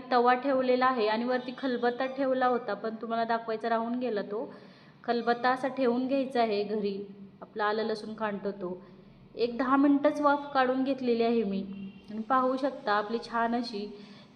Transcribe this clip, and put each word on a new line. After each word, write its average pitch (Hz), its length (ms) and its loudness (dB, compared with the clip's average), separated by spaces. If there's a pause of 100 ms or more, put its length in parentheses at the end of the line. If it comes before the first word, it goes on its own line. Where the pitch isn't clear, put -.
(120)
तवा 247 220 6
ठेवलेला 254 520 2
आहे 247 200 2
आणि 220 180 0
वरती 254 340 -2
खलबत्ता 240 480 -2
ठेवला 262 400 0
होता, 233 280 0
पण 220 200 -6
तुम्हाला 226 300 -2
दाखवायचा 226 440 -2
राहून 233 300 0
गेला 226 240 -2
तो. 208 320 -8 (500)
खलबत्ता 240 460 2
असा 262 180 0
ठेवून 262 400 0
घ्यायचा 262 320 0
आहे 208 240 2
घरी, 202 420 -2 (340)
आपलं 208 240 -6
आलं 214 180 2
लसूण 220 320 -4
काढतो 202 360 -4
तो. 185 320 -8 (520)
एक 233 240 -2
दहा 262 180 2
मिनटंच 285 440 4
वाफ 285 340 2
काढून 262 300 2
घेतलेली 254 380 0
आहे 233 200 4
मी 196 220 -2 (460)
आणि 214 120 -6
पाहू 262 340 2
शकता, 254 360 -2
आपली 214 260 0 (120)
छान 233 240 0
अशी 208 420 -6 (400)